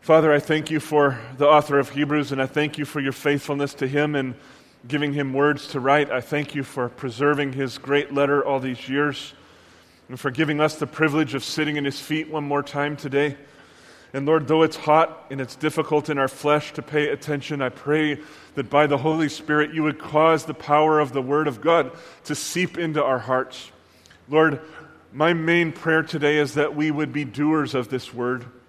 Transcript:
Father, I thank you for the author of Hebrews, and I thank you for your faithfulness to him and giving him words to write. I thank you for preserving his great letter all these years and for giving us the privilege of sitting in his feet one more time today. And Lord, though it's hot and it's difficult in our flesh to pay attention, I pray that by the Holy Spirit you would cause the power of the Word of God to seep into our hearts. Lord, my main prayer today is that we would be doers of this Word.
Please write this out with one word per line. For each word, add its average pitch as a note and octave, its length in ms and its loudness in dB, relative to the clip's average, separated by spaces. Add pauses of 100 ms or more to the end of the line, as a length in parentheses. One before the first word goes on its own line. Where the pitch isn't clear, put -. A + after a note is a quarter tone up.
Father, D#3 320 6
I D3 60 4
thank D#3 320 -2
you D#3 80 0
for C#3+ 400 2 (180)
the C#3+ 100 4
author D3 300 6
of C3+ 120 0
Hebrews, C#3+ 420 -2
and C3+ 100 -4
I C3 60 -2
thank D3+ 300 -2
you D3 80 -6
for D3 140 -8
your C#3 120 -2
faithfulness C#3+ 640 -2
to C3+ 120 -4
him D3 280 0
and C3 180 -2 (540)
giving C#3+ 260 -2
him C#3 200 -4
words C#3+ 360 2
to C#3+ 100 -4
write. C#3 300 4
I B2+ 120 -2
thank D3 340 -6
you C#3 80 -4
for B2+ 260 -4
preserving C#3 640 0
his C3 240 -6
great C#3 360 0
letter C#3 300 2
all C3+ 160 0
these B2+ 300 -8
years C#3 440 -2 (760)
and B2+ 100 -14
for C#3 120 -4
giving D3+ 280 -2
us D3+ 160 2
the D3+ 120 -6
privilege D3+ 480 0
of B2+ 80 -4
sitting D3+ 320 -4
in C#3+ 100 -2
his C#3 140 -6
feet D#3 300 -6
one D3+ 160 -6
more C#3+ 180 -2
time D3 320 -4
today. C#3 420 -2 (760)
And C#3 120 -4
Lord, D#3 220 2
though D#3+ 160 4
it's D#3+ 140 0
hot D#3 520 2
and C3+ 120 -8
it's B2 140 -10
difficult D3+ 540 -2
in D3 80 -2
our C3+ 100 2
flesh D3 460 0
to D3+ 80 -10
pay D3 280 -2
attention, C#3+ 520 -6
I B2+ 80 -2
pray D3 500 -2 (360)
that C3 140 -6
by D3 180 6
the C#3+ 100 2
Holy D#3 320 0
Spirit D3+ 440 0
you D#3 100 -2
would D3+ 160 -2
cause D#3 460 2
the D#3 80 -8
power D3+ 460 4
of C#3 120 0
the C3+ 100 -2
Word D3 260 0
of A#2 140 -6
God D#3 300 4 (320)
to D3 120 -6
seep - 420 -4
into D#3 260 -2
our B2+ 160 2
hearts. B2+ 520 -4 (580)
Lord, D3+ 320 4 (500)
my D#3 220 2
main E3 380 2
prayer D#3+ 320 0
today D3+ 340 0
is D3 160 0
that D3 220 0
we D3+ 140 0
would D3 220 -2
be D3 140 -4
doers C#3+ 500 0
of B2 140 -2
this B2+ 240 -6
Word. B2 320 -4 (240)